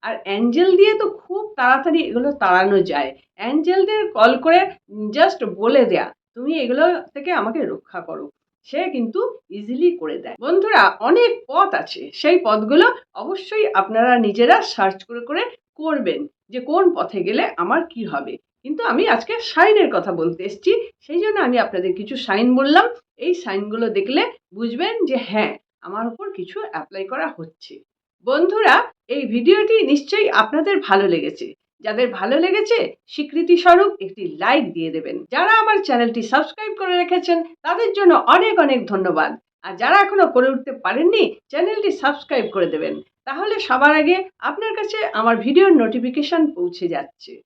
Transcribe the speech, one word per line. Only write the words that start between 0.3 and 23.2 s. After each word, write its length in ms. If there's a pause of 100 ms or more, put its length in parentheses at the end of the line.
দিয়ে 220
তো 120
খুব 460
তাড়াতাড়ি 460
এগুলো 300
তাড়ানো 500
যায়। 340 (180)
অ্যাঞ্জেলদের 760
কল 240
করে 340 (400)
just 360
বলে 380
দেয়া, 280 (220)
"তুমি 240
এগুলো 440 (120)
থেকে 180
আমাকে 300
রক্ষা 380
করো", 300 (320)
সে 280
কিন্তু 480 (120)
ইজিলি 460
করে 220
দেয়। 220
বন্ধুরা, 600
অনেক 480
পথ 260
আছে, 400
সেই 300
পথগুলো 520 (180)
অবশ্যই 600
আপনারা 440
নিজেরা 440
সার্চ 420
করে 160
করে 240 (300)
করবেন 520 (220)
যে 120
কোন 340
পথে 280
গেলে 340
আমার 300
কি 180
হবে। 320 (260)
কিন্তু 220
আমি 240
আজকে 320
সাইনের 540
কথা 180
বলতে 320
এসেছি, 460 (100)
সেই 200
জন্য 200
আমি 180
আপনাদের 360
কিছু 220
সাইন 400
বললাম। 320 (280)
এই 180